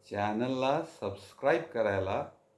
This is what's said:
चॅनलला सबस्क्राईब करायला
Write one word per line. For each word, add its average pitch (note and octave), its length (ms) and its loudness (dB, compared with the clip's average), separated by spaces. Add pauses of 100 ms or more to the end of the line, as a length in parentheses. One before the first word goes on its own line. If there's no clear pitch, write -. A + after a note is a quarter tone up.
(120)
चॅनलला B2+ 720 0
सबस्क्राईब - 800 -2
करायला G#2 680 0 (280)